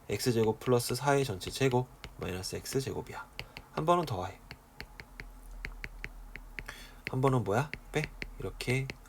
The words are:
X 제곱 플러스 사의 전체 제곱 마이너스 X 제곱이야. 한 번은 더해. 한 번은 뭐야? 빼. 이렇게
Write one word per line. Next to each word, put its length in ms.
X 240
제곱 300
플러스 340
사의 300
전체 260
제곱 380
마이너스 360
X 260
제곱이야. 480
한 120
번은 200
더해. 340
한 100
번은 220
뭐야? 260
빼. 100
이렇게 480